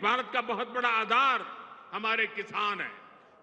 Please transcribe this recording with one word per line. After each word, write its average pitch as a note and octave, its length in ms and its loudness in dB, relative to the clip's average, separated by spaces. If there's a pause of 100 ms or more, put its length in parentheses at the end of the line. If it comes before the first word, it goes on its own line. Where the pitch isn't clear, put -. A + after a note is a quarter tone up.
भारत A#3+ 300 2
का B3+ 80 2
बहुत A#3 280 -2
बड़ा B3 200 0
आधार A3+ 560 4 (480)
हमारे A3 340 0
किसान G3+ 540 -2
हैं। A#2+ 100 -6 (520)